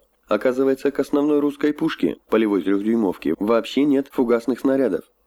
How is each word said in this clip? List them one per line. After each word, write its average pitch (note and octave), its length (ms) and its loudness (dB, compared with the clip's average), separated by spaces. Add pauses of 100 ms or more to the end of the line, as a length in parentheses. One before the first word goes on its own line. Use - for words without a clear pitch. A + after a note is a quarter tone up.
(280)
Оказывается, C3+ 640 0
к - 80 -8
основной D3 400 0
русской D3 340 -2
пушке, D3 440 -4 (120)
полевой G#2+ 320 2
трехдюймовке, G2+ 800 0
вообще A2+ 440 0
нет C#3 260 0
фугасных A#2 520 -2
снарядов. C3 420 0 (240)